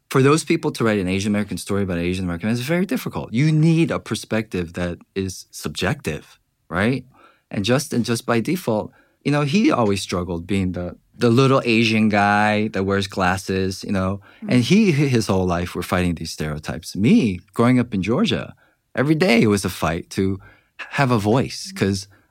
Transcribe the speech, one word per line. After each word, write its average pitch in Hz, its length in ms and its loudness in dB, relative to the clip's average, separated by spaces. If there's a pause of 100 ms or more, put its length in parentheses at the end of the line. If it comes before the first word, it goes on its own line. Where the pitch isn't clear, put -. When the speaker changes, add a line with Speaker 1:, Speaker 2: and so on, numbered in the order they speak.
Speaker 1:
For 135 120 2
those 151 220 4
people 160 300 -2
to - 100 -4
write 107 160 2
an 90 80 -2
Asian 98 240 -2
American 98 260 -2
story 101 260 -4
about 90 140 -4
an 85 80 -2
Asian 92 200 -2
American 87 220 -4
man 113 80 0
is 120 60 -6
very 170 240 -2
difficult. - 480 -6
You 151 180 2
need 160 400 4
a 87 80 -2
perspective 101 720 -4
that 87 240 -4 (160)
is 95 380 -6
subjective, - 880 -6 (300)
right? 113 360 -2 (460)
And 110 120 -4
Justin, 120 400 0
just 113 220 -4
by 120 160 0
default, 120 500 -4 (320)
you 143 80 -2
know, 147 100 0
he 165 300 2
always 101 300 0
struggled 87 440 -6
being 92 280 -2
the, 87 220 -8 (220)
the 117 140 4
little 131 340 4
Asian 110 440 2
guy 104 600 2
that 98 140 -2
wears 98 240 0
glasses, 95 760 -2
you 113 80 -6
know, 95 300 -2 (160)
Speaker 2:
Mm-hmm. 214 140 -12
Speaker 1:
and 123 120 4
he, 190 280 4
his 135 360 2
whole 95 200 2
life, 87 260 -2
were 95 80 -6
fighting 90 340 0
these 82 160 -10
stereotypes. - 640 -8
Me, 110 440 4 (160)
growing 123 240 4
up 123 140 -2
in 95 100 -2
Georgia, 113 500 -2 (400)
every 151 220 2
day 185 260 4
it 117 60 4
was 101 180 2
a - 40 -2
fight 82 420 -4
to 98 280 -2 (380)
have - 340 -2
a 120 60 4
voice, 104 500 0
Speaker 2:
Mm-hmm. 95 100 -14
Speaker 1:
'cause 98 300 -2 (240)